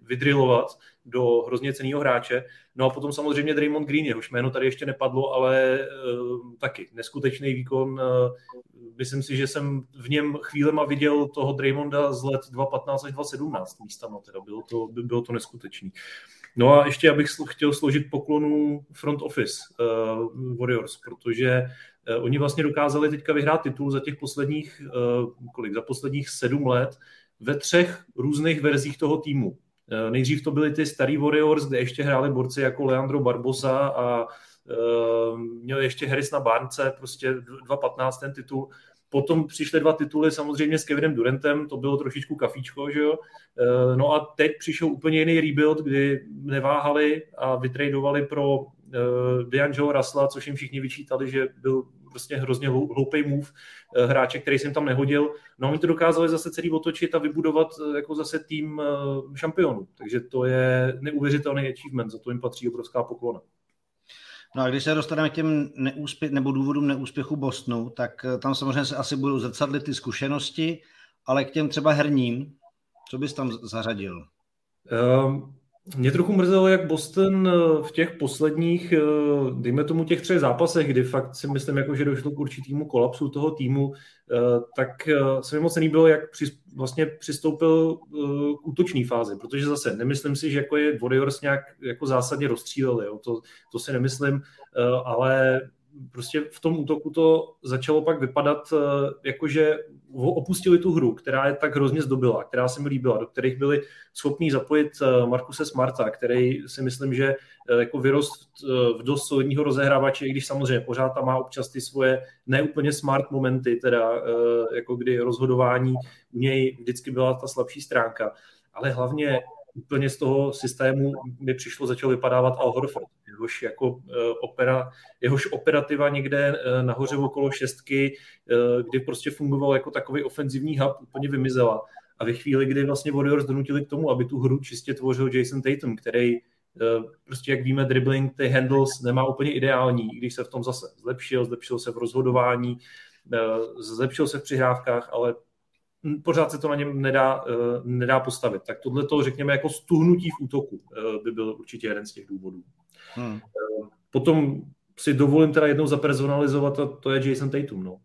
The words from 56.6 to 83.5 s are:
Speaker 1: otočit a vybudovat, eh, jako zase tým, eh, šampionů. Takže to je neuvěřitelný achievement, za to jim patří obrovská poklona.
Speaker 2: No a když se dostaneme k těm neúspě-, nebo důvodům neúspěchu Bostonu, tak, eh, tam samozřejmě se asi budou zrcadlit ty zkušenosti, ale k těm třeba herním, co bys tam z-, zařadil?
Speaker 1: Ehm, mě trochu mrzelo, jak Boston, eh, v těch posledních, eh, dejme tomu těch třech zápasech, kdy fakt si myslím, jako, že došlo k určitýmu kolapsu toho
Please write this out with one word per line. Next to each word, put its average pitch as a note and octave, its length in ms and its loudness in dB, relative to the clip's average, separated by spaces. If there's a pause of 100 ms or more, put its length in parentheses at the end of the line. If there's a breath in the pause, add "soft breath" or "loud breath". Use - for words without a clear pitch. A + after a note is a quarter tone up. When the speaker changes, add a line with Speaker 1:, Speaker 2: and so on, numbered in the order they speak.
Speaker 1:
otočit D#3+ 440 -2
a E3 40 4
vybudovat, D#3 500 2 (120)
eh, D3 160 -4
jako D3 180 -6
zase D#3 240 -4
tým, D3+ 420 -6
eh, C#3 560 -4
šampionů. D3+ 520 0 (100)
Takže A2+ 220 -4
to B2 240 -2
je B2+ 560 2
neuvěřitelný C#3+ 680 0
achievement, B2+ 420 -6
za A2 80 -12
to - 120 -10
jim B2 100 -6
patří A#2+ 280 -6
obrovská A#2+ 340 -6
poklona. A#2 380 -8 (1160 loud breath)
Speaker 2:
No C3 60 0
a B2+ 60 2
když C3+ 160 -2
se D#3 100 2
dostaneme D#3 360 0
k - 20 -12
těm D3+ 440 0
neúspě-, C#3 540 -4
nebo C3+ 220 0
důvodům C#3 340 0
neúspěchu C#3 500 -4
Bostonu, B2 540 -4
tak, - 340 -6
eh, B2+ 140 -2
tam C#3 160 -2
samozřejmě C3+ 300 -2
se C3+ 120 -6
asi C#3 200 -4
budou C3+ 220 0
zrcadlit C3+ 460 -4
ty D3 100 -6
zkušenosti, D3 880 -4 (440 soft breath)
ale C3+ 180 2
k C3+ 60 -12
těm D3+ 180 0
třeba D3+ 240 2
herním, C#3+ 600 0 (560)
co B2+ 80 -8
bys C#3 160 -6
tam B2+ 180 -4
z-, A2+ 100 -10
zařadil? G2+ 640 -6 (640)
Speaker 1:
Ehm, C3 640 2 (420)
mě C3 160 4
trochu F3+ 200 2
mrzelo, F#3+ 360 6
jak F#3 180 4
Boston, F#3+ 600 2
eh, E3 340 6
v D3+ 100 -8
těch E3+ 180 0
posledních, E3+ 840 0
eh, D#3+ 80 6 (520)
dejme B2+ 320 0
tomu E3 200 0
těch E3 180 0
třech F3+ 180 2
zápasech, C#3+ 460 2
kdy B2+ 160 2
fakt B2+ 320 -2
si - 120 -10
myslím, C#3 300 -2
jako, C#3 180 0
že C#3 100 0
došlo C#3+ 260 -2
k C#3+ 80 -8
určitýmu C#3+ 480 -6
kolapsu B2+ 420 0
toho D3 220 -2